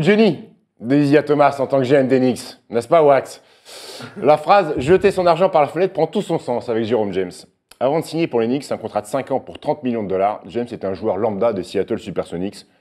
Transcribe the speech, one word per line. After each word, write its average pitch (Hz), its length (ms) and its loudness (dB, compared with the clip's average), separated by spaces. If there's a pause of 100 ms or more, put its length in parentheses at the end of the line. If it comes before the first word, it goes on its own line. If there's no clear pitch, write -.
de 185 60 6
génie 208 320 2 (360)
d'Isiah 143 420 2
Thomas 143 360 2
en 131 80 -2
tant 139 100 0
que 135 80 2
G 123 100 2
M 131 140 4
des 131 100 4
Knicks, 127 380 -2 (140)
n'est-ce 117 180 -4
pas 165 140 4
Wax ? 139 400 2 (800)
La 147 160 4
phrase « 180 400 2
jeter 175 320 4
son 180 160 -2
argent 170 240 4
par 151 100 4
la 143 80 2
fenêtre » 185 260 -2
prend 160 120 0
tout 190 160 -4
son 165 160 -4
sens 120 320 -6
avec 113 140 -2
Jerome 107 280 0
James. 90 200 -4 (480)
Avant 143 200 0
de 147 60 -4
signer 165 200 -4
pour 123 140 -2
les 113 60 0
Knicks 127 260 -4
un 104 60 -4
contrat 104 240 -6
de - 40 -20
cinq 131 240 -6
ans 135 100 -2
pour - 180 -16
trente - 240 -6
millions 117 200 -4
de 98 60 -6
dollars, 95 380 -2
James 113 240 -6
était 101 160 -10
un 95 80 -4
joueur 95 240 -4
lambda 107 340 0
des 92 120 -6
Seattle 98 340 -4
Supersonics. 90 680 -8 (160)